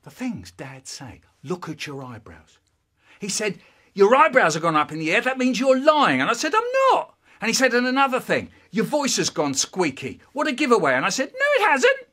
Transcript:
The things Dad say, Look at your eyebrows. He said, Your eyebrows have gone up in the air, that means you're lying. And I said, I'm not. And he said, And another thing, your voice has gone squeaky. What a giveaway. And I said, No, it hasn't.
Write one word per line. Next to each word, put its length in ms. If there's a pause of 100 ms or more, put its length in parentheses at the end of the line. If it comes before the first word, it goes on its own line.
The 80
things 400
Dad 360
say, 340 (220)
Look 260
at 180
your 160
eyebrows. 560 (600)
He 100
said, 300 (360)
Your 200
eyebrows 400
have 80
gone 140
up 160
in 60
the 140
air, 80
that 180
means 220
you're 180
lying. 420
And 100
I 40
said, 200
I'm 80 (300)
not. 220 (260)
And 80
he 60
said, 200
And 120
another 340
thing, 300 (200)
your 140
voice 320
has 140
gone 240
squeaky. 680 (120)
What 140
a 60
giveaway. 420
And 100
I 60
said, 220
No, 320
it 60
hasn't. 280 (140)